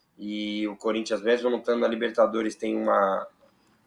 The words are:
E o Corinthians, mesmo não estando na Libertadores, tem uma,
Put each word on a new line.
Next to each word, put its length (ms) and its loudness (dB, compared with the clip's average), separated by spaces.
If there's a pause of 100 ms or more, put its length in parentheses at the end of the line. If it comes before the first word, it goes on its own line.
(180)
E 480 -4
o 100 -8
Corinthians, 460 -2
mesmo 280 2
não 80 0
estando 220 0
na 80 2
Libertadores, 680 0
tem 200 -4
uma, 520 2 (600)